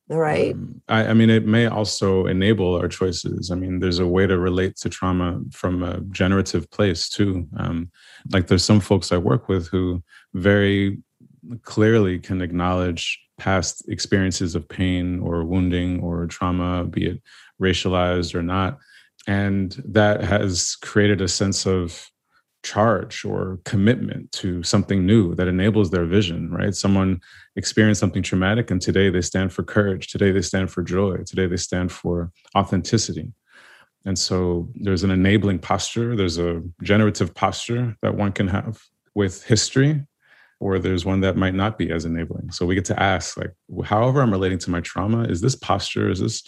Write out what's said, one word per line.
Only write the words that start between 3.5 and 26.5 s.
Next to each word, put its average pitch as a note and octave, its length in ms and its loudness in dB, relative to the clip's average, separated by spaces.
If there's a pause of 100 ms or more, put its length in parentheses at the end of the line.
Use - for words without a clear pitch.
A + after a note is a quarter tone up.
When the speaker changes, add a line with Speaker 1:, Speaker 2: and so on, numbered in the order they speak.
Speaker 2:
I F2+ 40 -2
mean, F#2 240 -4
there's F2+ 220 0
a F#2 60 2
way F#2 200 4
to F#2 120 2
relate F#2 400 0
to - 120 -6
trauma F2+ 500 -2 (100)
from F2+ 320 -2
a F2+ 180 -4 (100)
generative F#2+ 600 0
place F#2 380 0
too. F#2 480 -2
Um, F2 340 -4 (400)
like, F#2 180 0
there's F#2 160 4
some G#2+ 160 6
folks G2 320 0
I F2+ 40 2
work - 320 0
with F#2 200 -2
who F#2 340 -2 (320)
very G2 640 2 (640)
clearly G#2+ 560 2
can F2+ 240 -4
acknowledge F2 760 -2 (200)
past - 500 -2
experiences F#2+ 640 -2
of E2+ 140 -6
pain F2+ 520 -2
or E2+ 240 -2
wounding F2+ 560 0
or F2 260 -2
trauma, F2+ 580 -2
be F2+ 220 -6
it F#2 160 -6 (380)
racialized F2+ 720 0
or F2 80 -2
not. F#2 360 -2 (480)
And G2 460 0 (140)
that G#2 360 4
has G2 540 0
created G#2 460 2
a F2+ 60 0
sense G2 380 -2
of F#2 440 -2 (520)
charge G#2 640 0
or F#2+ 400 -4
commitment G#2 680 0
to F2+ 300 -4
something G2 440 0
new F#2+ 280 4
that F#2 140 0
enables F#2+ 420 2
their F2 160 0
vision, F2 440 0